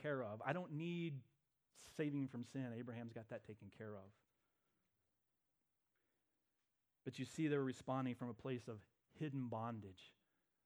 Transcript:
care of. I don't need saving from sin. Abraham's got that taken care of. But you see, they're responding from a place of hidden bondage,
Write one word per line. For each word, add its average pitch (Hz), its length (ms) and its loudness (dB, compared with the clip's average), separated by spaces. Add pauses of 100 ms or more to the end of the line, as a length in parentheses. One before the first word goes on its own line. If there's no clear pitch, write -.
care 139 200 2
of. 110 220 -2
I 135 80 6
don't 180 200 0
need 170 420 2 (840)
saving 143 320 4
from 123 160 -2
sin. 131 220 -2 (100)
Abraham's 117 360 -4
got 113 180 -8
that 117 160 -4
taken 107 220 -10 (100)
care 107 160 -4
of. 98 160 -10 (3000)
But 127 140 -4
you 131 60 0
see, 160 240 2
they're 147 140 6
responding 131 520 2
from 123 140 -4
a 117 60 -2
place 123 340 -2
of 113 80 -4 (420)
hidden 139 300 0
bondage, 110 640 -2 (540)